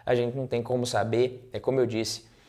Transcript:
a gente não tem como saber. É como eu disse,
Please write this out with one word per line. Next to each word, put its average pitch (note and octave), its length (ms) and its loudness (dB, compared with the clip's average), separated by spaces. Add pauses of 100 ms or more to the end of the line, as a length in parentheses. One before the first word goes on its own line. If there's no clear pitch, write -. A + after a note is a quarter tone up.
a B2+ 100 2
gente A#2+ 220 0
não C3 120 -4
tem A#2+ 140 -2
como B2 220 0
saber. A#2+ 680 0
É - 80 -6
como C3 180 0
eu B2 80 4
disse, A2 380 -4 (240)